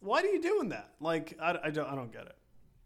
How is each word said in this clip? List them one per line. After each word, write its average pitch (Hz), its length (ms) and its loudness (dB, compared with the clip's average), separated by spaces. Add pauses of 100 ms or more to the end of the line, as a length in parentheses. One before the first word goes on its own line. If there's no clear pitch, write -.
Why 226 200 2
are 370 60 2
you 392 160 4
doing 349 280 2
that?" 104 200 -8 (100)
Like, 160 400 0
I, 170 240 2
I 156 60 0
don't, 151 180 -2
I 139 60 -4
don't 123 180 -6
get 110 100 -12
it. - 120 -16 (520)